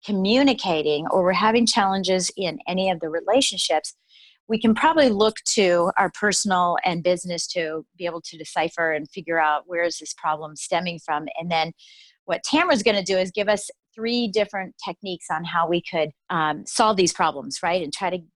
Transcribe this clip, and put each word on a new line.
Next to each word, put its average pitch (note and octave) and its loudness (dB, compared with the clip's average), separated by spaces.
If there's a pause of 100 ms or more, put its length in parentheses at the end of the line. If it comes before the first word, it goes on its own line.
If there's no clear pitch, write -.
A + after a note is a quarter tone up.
communicating, F#3+ 2
or F#3 2
we're F#3 2
having A3 4
challenges F#3+ 0
in E3+ -4
any F#3 -2
of E3+ -2
the E3 -6
relationships, F3+ 0 (540)
we A3 0
can A3 4
probably D#4 4
look A3 2
to F3+ 4
our F#3 2
personal F3+ 0
and F3 0
business F3+ -2
to D#3+ -4 (120)
be F3+ -8
able E3+ -6
to - -18
decipher E3 -2
and D3+ -4
figure E3 -4
out D3+ 2
where E3+ -2
is E3 -2
this - -14
problem D#3 -6
stemming E3+ -4
from. D#3 -6 (140)
And E3+ -8
then D#3+ -2 (540)
what F3 -4
Tamra's D4+ 2
gonna G#3 2
do F#3 0
is F#3 0
give G#3 -2
us G#3 0 (260)
three A#3 -2
different G3+ -2
techniques F#3+ -8
on E3+ -4
how E3 0
we F3 2
could, D#3 -2 (200)
um, D#3 0
solve G#3+ 2
these F3+ 4
problems, C#3 -2
right? F3+ 0
And D3 -6
try F#3+ -2
to F3+ -4 (160)